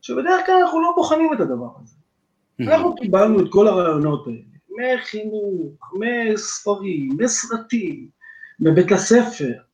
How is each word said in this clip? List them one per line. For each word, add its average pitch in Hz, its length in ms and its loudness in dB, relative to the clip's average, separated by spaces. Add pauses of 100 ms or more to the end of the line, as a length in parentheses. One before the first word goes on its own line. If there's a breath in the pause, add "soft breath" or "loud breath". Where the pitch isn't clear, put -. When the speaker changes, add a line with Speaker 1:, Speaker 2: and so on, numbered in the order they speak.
Speaker 1:
שבדרך 349 460 0
כלל 381 160 2
אנחנו 320 180 0
לא 349 160 0
בוחנים 320 360 2
את - 80 -4
הדבר 123 300 -4 (120)
הזה. - 120 -20 (680)
Speaker 2:
Mhm. 123 40 -2
Speaker 1:
אנחנו 330 300 2
קיבלנו 202 460 2
את 170 100 2
כל 202 180 6
הרעיונות 156 580 0
האלה, 214 680 -6
מחינוך, 208 1040 -8
מספרים, 202 1200 -4
מסרטים, 220 880 -4 (520 loud breath)
מבית 160 320 4
הספר 190 600 2 (220)